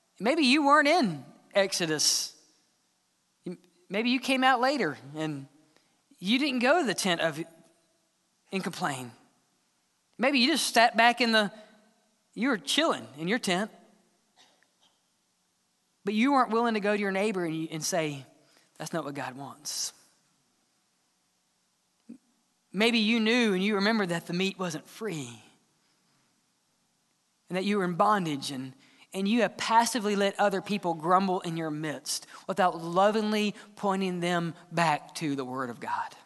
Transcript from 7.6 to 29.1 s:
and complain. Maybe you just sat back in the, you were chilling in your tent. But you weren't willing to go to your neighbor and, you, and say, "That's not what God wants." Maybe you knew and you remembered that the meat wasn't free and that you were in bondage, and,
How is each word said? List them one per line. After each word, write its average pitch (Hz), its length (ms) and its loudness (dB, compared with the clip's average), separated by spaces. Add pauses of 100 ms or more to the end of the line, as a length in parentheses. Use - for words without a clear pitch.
and 190 100 -4
complain. 139 500 -6 (1080)
Maybe 262 220 2
you 254 120 4
just - 220 0
sat 226 240 4
back 240 240 4
in 233 100 2
the, 214 200 2 (840)
you 226 160 -2
were 214 80 0
chilling 175 500 0 (100)
in 165 120 -4
your 240 100 2
tent. 196 320 -2 (2250)
But 208 100 -4
you 254 200 4
weren't 240 180 4
willing 226 240 2
to 214 40 0
go 208 140 0
to 202 60 0
your 202 120 -2
neighbor 190 340 -2
and, 160 100 -4
you, 160 160 -4
and 156 120 -8
say, 151 420 -4 (520)
"That's 156 160 -12
not 156 120 -6
what 143 100 -10
God 127 200 -10
wants." 139 560 -10 (2750)
Maybe 226 280 2
you 220 200 2
knew 220 340 2
and 185 100 0
you 208 120 0
remembered 202 340 0
that 170 180 -4
the 170 60 -6
meat 190 260 -2
wasn't 160 280 -6
free 139 540 -10 (2000)
and 180 80 -4
that 190 80 -2
you 208 120 0
were 185 80 0
in 180 80 -2
bondage, 170 580 0
and, 131 220 -10 (400)